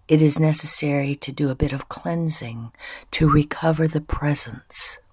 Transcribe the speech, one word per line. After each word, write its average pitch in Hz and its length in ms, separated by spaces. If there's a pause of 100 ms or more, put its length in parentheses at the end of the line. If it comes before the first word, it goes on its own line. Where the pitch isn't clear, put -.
it 156 160
is 151 160
necessary 147 760
to - 160
do 139 180
a 131 60
bit 143 160
of 135 160
cleansing 156 840 (380)
to - 180
recover 156 600
the 156 120
presence - 1000 (140)